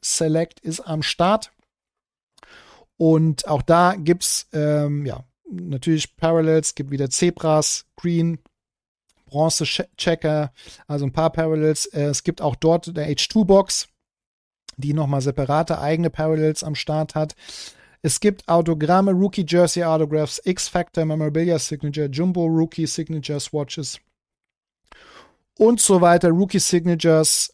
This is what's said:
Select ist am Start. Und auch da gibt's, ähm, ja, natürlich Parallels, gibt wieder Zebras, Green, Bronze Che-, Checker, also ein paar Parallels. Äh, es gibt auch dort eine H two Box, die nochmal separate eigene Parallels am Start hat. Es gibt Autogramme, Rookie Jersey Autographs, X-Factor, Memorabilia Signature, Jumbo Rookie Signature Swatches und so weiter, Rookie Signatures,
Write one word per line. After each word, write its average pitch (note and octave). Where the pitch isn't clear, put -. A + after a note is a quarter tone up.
Select D#3+
ist D#3+
am D#3
Start. -
Und D#3+
auch C#3+
da F3
gibt's, F3
ähm, D3
ja, C3
natürlich D#3+
Parallels, D#3+
gibt C#3
wieder C#3
Zebras, D#3+
Green, E3
Bronze D#3
Che-, -
Checker, D3+
also C#3+
ein C3
paar D#3+
Parallels. D#3
Äh, C#3+
es C#3+
gibt -
auch C#3
dort E3
eine D#3
H -
two A3
Box, F#3+
die C#3+
nochmal C#3+
separate C#3+
eigene D#3+
Parallels D#3
am D3+
Start D#3
hat. D#3
Es -
gibt G#3
Autogramme, E3+
Rookie F#3+
Jersey F3
Autographs, D#3
X-Factor, F3
Memorabilia D#3
Signature, D3
Jumbo E3+
Rookie D#3+
Signature D3+
Swatches D3
und A3+
so F#3
weiter, F3
Rookie F#3
Signatures, E3